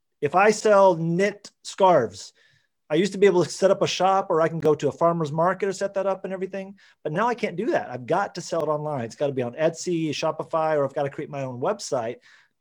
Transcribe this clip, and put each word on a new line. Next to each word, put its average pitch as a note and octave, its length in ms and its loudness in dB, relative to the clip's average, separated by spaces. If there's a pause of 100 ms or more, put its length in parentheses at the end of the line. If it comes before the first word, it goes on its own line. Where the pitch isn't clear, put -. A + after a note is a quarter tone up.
(220)
If D3 140 -2
I G#3 160 6
sell G3 440 6
knit E3+ 560 -2 (120)
scarves, C3+ 680 2 (560)
I D3+ 60 -2
used F#3+ 180 0
to G#3 40 -8
be F#3+ 80 4
able F3+ 180 4
to C#3+ 60 -2
set F#3+ 220 2
up F#3+ 100 2
a D#3+ 60 2
shop, F#3+ 420 2
or D#3+ 120 2
I E3 60 4
can D#3+ 120 -6
go D3+ 160 2
to D3 120 -2
a B2+ 40 0
farmer's E3 400 0
market F#3 360 0
or F#3+ 60 -4
set G3 220 -6
that F#3+ 100 -2
up F#3+ 200 -4
and F#3+ 80 -8
everything. F#3+ 420 -10 (280)
But D3+ 100 -6
now G#3 140 0
I B3 60 0
can't G3+ 220 -6
do A3 160 -4
that. A#2 180 -2
I've B2+ 160 -12
got E3 300 -2
to F3+ 60 -8
sell E3 200 -4
it D3+ 80 -2
online. D3+ 360 -4
It's A2 100 -14
gotta C#3 180 -2
be B2+ 80 -4
on A#2+ 120 -6
Etsy, D#3+ 580 -2
Shopify, D#3 680 -2
or C#3 80 2
I've C3+ 80 -6
gotta C#3+ 160 -2
create C#3+ 200 -10
my C#3 140 -8
own B2+ 160 -10
website C3+ 580 -4 (440)